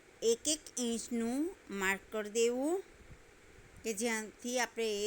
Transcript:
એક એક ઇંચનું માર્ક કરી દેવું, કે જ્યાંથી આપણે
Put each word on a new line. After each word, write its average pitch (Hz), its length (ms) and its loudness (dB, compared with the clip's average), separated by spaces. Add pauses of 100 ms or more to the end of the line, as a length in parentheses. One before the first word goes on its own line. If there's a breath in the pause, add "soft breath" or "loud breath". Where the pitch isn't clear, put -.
(320)
એક 453 120 2 (100)
એક 311 100 -2 (240)
ઇંચનું 233 520 0 (400)
માર્ક 190 320 0
કરી 208 260 -4
દેવું, 254 380 2 (1040)
કે 226 100 -2 (100)
જ્યાંથી 233 540 -4 (100)
આપણે 226 220 -4 (200)